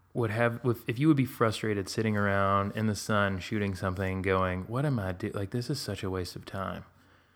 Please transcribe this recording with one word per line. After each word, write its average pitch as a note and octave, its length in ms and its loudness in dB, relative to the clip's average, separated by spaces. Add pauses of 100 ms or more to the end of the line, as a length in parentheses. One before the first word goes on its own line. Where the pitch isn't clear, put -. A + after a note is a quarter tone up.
(140)
would A#2 180 0
have, A#2 320 2
with, A#2+ 240 0
if A2+ 120 -4
you D3+ 80 4
would D#3 100 8
be C3 80 4
frustrated G#2+ 600 0
sitting G#2+ 300 2
around G2 580 4
in A2 120 0
the G#2 80 2
sun G2 440 2
shooting G2+ 360 -2
something F#2+ 460 -2
going, F#2 420 2
"What B2+ 220 -4
am C3+ 140 0
I F#2 140 -2
do-, F#2+ 200 -6
like, G2+ 180 -6
this B2 180 -4
is C#3+ 100 -4
such - 240 -6
a G2 60 -2
waste F#2 260 -4
of F#2 100 -12
time," F#2 380 -8 (520)